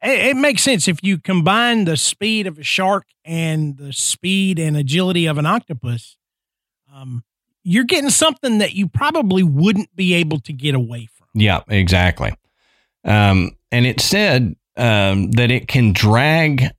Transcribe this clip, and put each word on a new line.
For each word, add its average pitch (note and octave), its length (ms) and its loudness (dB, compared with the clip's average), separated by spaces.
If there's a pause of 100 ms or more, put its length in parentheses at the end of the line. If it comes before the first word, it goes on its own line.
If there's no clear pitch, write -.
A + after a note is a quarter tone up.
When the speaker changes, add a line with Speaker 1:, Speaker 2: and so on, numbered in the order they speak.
Speaker 1:
it, A#3 260 0
it C#4 80 0
makes C4+ 260 0
sense A#3 260 0
if E3+ 140 -4
you F#3+ 160 0
combine G3+ 640 0
the D#3+ 120 0
speed G#3+ 500 -4
of D#3 120 -12
a D3 40 -20
shark F#3+ 440 -2 (180)
and D#3+ 520 -4
the C#3 160 -16
speed F#3+ 680 -2
and D#3 180 -2
agility E3+ 500 0
of D3+ 120 -2
an D3+ 80 -2
octopus. B2+ 720 -4 (760)
Um, C3 320 -14 (380)
you're G3+ 220 0
getting C#4+ 260 0
something C4+ 480 0
that F#3+ 160 -2
you F#3+ 140 -2
probably C4 540 0
wouldn't F3 520 0
be F3+ 200 0
able D#3+ 260 -2
to - 120 -14
get C3+ 220 -4
away A#2 320 -4
from. - 280 -20
Speaker 2:
Yeah, G#2 340 2
exactly. F2+ 640 2 (720)
Um, G2 520 2 (140)
and A#2+ 160 2
it B2+ 140 -2
said, D3 560 0 (200)
um, G2 560 0
that A#2+ 180 2
it B2+ 180 -4
can A#2 240 4
drag C#3 880 2